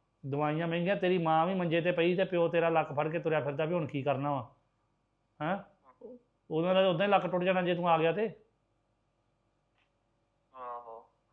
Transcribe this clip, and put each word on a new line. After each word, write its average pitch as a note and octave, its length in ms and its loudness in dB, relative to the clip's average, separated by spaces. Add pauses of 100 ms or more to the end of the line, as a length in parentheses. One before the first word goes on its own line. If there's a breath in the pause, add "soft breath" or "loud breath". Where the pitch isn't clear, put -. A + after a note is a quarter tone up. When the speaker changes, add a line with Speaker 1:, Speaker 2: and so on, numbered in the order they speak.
(260)
Speaker 1:
ਦਵਾਈਆਂ D3+ 420 -2
ਮਹਿੰਗੀਆਂ, F3 280 0
ਤੇਰੀ F3+ 220 2
ਮਾਂ D#3+ 280 2
ਵੀ F#3+ 80 -2
ਮੰਜੇ E3+ 260 0
ਤੇ F3 120 0
ਪਈ F3 240 2
ਤੇ F#3+ 80 2
ਪਿਓ F3 240 2
ਤੇਰਾ E3 200 2
ਲੱਕ D#3+ 240 2
ਫੜ D3 160 0
ਕੇ D#3+ 100 -4
ਤੁਰਿਆ D#3 220 0
ਫਿਰਦਾ C#3+ 240 -2
ਵੀ D#3+ 100 -2
ਹੁਣ E3 120 -2
ਕੀ C#3+ 160 -6
ਕਰਨਾ C#3 280 -2
ਵਾ, C3 240 -6 (880)
ਹੈਂ? F3 160 -2 (920)
ਉਹਨਾਂ E3+ 240 0
ਦਾ F#3+ 140 6
ਉਦਾਂ F3+ 180 2
ਹੀ G3+ 40 2
ਲੱਕ F#3 160 2
ਟੁੱਟ F3 160 -2
ਜਾਣਾ F#3 200 2
ਜੇ F3 120 0
ਤੂੰ F3 140 -2
ਆ E3 100 4
ਗਿਆ E3 140 2
ਤੇ। G#3 280 -4 (2250)
Speaker 2:
ਆਹੋ। A#2+ 560 -14 (220)